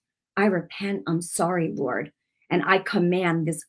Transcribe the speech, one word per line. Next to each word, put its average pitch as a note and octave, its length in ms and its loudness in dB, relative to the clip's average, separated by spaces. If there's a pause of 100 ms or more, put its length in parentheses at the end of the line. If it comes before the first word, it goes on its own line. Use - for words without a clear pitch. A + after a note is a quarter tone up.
(360)
I G3+ 100 2
repent. G3 600 -2
I'm E3 140 0
sorry, F3 520 0
Lord. C3 380 -4 (380)
And E3+ 160 0
I F#3+ 140 4
command F3 680 2
this D#3+ 220 -4